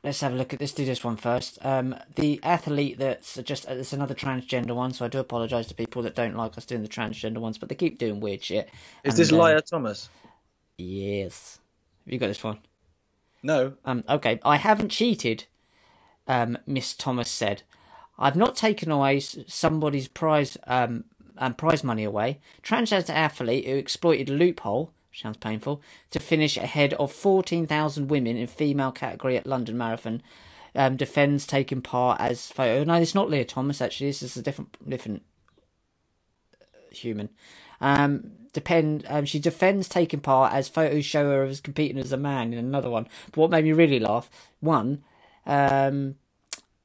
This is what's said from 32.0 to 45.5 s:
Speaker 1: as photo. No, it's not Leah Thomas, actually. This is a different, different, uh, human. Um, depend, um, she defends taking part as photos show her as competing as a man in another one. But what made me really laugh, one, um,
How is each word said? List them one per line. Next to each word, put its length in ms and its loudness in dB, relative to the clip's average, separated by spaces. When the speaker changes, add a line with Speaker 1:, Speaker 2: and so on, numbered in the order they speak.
Speaker 1:
as 320 -4
photo. 320 2
No, 120 2
it's 200 2
not 140 2
Leah 160 0
Thomas, 360 -4
actually. 260 -4
This 160 -6
is 140 -10
a 40 -10
different, 480 -10
different, 320 -8
uh, 40 -20
human. 380 -6
Um, 520 2
depend, 540 2
um, 180 0
she 120 -4
defends 500 2
taking 320 0
part 320 4
as 160 0
photos 380 0
show 240 2
her 140 4
as 180 -4
competing 380 -2
as 120 -4
a 60 -2
man 360 -2
in 40 -6
another 320 -2
one. 180 -2
But 100 -6
what 140 6
made 140 6
me 60 4
really 280 6
laugh, 320 0
one, 420 0
um, 720 2